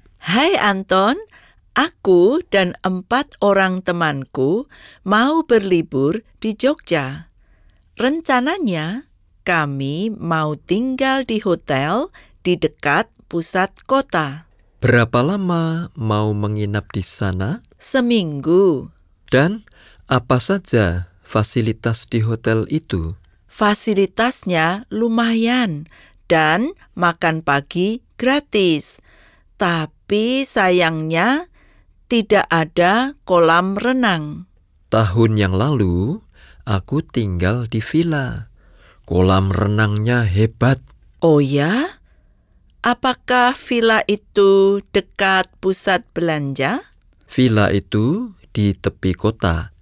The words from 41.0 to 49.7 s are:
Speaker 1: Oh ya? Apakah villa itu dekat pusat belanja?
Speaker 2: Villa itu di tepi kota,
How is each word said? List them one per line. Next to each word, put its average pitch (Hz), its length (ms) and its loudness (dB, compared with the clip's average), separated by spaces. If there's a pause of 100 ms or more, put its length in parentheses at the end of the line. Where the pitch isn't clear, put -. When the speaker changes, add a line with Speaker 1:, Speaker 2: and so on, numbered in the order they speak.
Speaker 1:
Oh 151 240 4
ya? 156 560 -2 (880)
Apakah 247 720 0
villa 226 480 2
itu 196 720 4 (160)
dekat 190 640 0
pusat 190 560 -2
belanja? 151 640 -2 (480)
Speaker 2:
Villa 110 400 2
itu 135 640 -2 (240)
di 104 160 2
tepi - 400 -4
kota, 87 720 -2